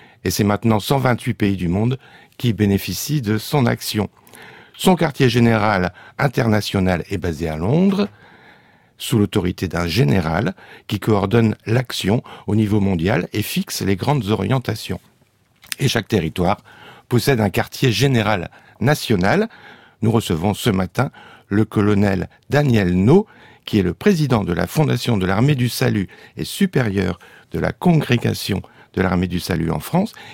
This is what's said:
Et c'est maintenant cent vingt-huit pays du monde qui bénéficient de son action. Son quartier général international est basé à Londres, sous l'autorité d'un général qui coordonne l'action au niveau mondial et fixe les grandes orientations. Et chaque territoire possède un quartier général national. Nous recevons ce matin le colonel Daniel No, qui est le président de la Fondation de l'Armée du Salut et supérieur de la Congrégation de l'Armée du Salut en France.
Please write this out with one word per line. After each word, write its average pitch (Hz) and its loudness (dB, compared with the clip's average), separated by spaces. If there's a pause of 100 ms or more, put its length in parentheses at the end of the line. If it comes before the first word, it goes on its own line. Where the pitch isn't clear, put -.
(240)
Et 95 -2
c'est - -2
maintenant 104 2
cent 139 0
vingt-huit 127 0
pays 98 0
du 87 -4
monde 110 -2 (360)
qui 120 -2
bénéficient 101 0
de 107 -2
son 139 0
action. 110 -2 (640)
Son 185 2
quartier 147 0
général 110 2 (260)
international 104 0
est 101 -4
basé 82 -4
à 78 -6
Londres, 185 0 (880)
sous - -2
l'autorité 95 0
d'un 87 -2
général 98 0 (320)
qui 104 -4
coordonne 107 2 (100)
l'action 110 -2 (240)
au 104 -2
niveau 107 2
mondial 98 0
et 104 -2
fixe - -6
les 98 0
grandes 123 -2
orientations. 107 -2 (800)
Et 139 0
chaque 113 -2
territoire 87 0 (500)
possède 123 2
un 104 2
quartier 117 -2
général 107 0 (280)
national. 123 2 (520)
Nous 110 2
recevons 98 0
ce - -2
matin 95 -2 (380)
le 104 2
colonel 101 0 (220)
Daniel 120 2
No, 123 4 (380)
qui - 0
est - 4
le 87 -2
président 143 2
de 87 -2
la 87 -2
Fondation 127 0
de 92 0
l'Armée 117 2
du 123 0
Salut 113 -2 (300)
et - -6
supérieur 101 -2 (320)
de - -6
la 82 0
Congrégation 110 0 (320)
de 95 0
l'Armée 92 0
du 87 -6
Salut 82 -2
en 76 -4
France. 185 -2 (220)